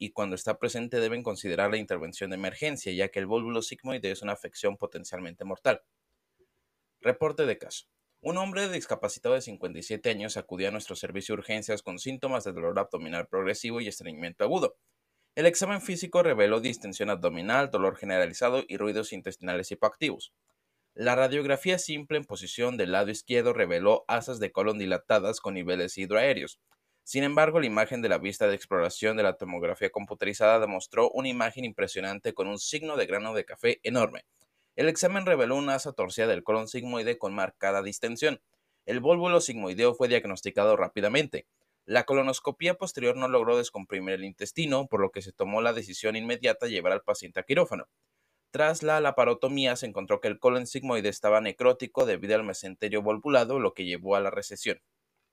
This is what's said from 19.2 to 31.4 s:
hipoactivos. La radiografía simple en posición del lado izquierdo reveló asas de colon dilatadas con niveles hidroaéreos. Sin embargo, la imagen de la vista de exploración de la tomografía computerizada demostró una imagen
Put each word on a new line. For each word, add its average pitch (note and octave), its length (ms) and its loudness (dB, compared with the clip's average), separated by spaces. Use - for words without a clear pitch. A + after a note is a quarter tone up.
hipoactivos. - 640 -2
La B2 220 2
radiografía C#3 640 2
simple D3+ 400 -4
en D3 80 -4
posición A#2+ 500 -4
del F#2 160 0
lado G2 180 2
izquierdo A#2+ 440 2
reveló F#2+ 540 4
asas A#2 320 -2
de G2 120 -2
colon G#2 260 0
dilatadas G2 600 0
con G2 140 -6
niveles F2+ 420 -2
hidroaéreos. G2+ 640 0
Sin C#3 220 -2
embargo, D#3 360 4
la D3 60 2
imagen A2 360 0
de A2 80 0
la F2 80 4
vista G2+ 280 0
de G2+ 80 4
exploración G2 600 0
de A2 60 2
la F#2+ 160 2
tomografía F2 500 -4
computerizada G#2 720 2
demostró G#2+ 520 2
una C3 180 -2
imagen B2 340 -2